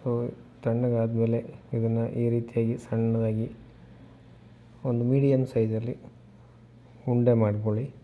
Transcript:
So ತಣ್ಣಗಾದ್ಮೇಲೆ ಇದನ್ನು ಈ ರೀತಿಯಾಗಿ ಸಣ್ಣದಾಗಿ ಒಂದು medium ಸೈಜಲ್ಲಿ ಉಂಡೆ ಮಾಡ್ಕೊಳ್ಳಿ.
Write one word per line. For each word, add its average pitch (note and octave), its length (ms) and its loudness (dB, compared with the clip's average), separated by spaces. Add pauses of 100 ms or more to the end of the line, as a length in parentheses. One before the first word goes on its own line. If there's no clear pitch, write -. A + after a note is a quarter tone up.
So A#2+ 300 -2 (300)
ತಣ್ಣಗಾದ್ಮೇಲೆ A#2 880 0 (180)
ಇದನ್ನು A2+ 360 0
ಈ A#2 220 0
ರೀತಿಯಾಗಿ A#2 480 0
ಸಣ್ಣದಾಗಿ A2+ 720 -2 (1300)
ಒಂದು A#2+ 200 0
medium C3+ 420 4
ಸೈಜಲ್ಲಿ A2+ 500 -2 (1120)
ಉಂಡೆ A#2+ 240 4
ಮಾಡ್ಕೊಳ್ಳಿ. G#2+ 580 2 (140)